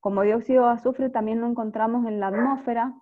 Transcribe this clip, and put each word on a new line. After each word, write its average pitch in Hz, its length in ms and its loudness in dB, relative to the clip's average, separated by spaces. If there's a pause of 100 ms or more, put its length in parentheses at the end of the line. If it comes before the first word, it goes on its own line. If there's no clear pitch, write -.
Como 196 220 0
dióxido 233 440 4
de 240 80 4
azufre 254 360 -2
también 226 300 -2
lo 233 80 -2
encontramos 226 580 -2
en 214 140 -4
la 196 80 -2
atmósfera 247 720 -2